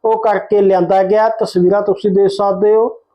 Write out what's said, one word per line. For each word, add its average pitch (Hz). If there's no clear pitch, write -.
ਉਹ 220
ਕਰਕੇ 208
ਲਿਆਂਦਾ 190
ਗਿਆ। 214
ਤਸਵੀਰਾਂ 180
ਤੁਸੀਂ 202
ਦੇਖ 190
ਸਕਦੇ 202
ਹੋ 226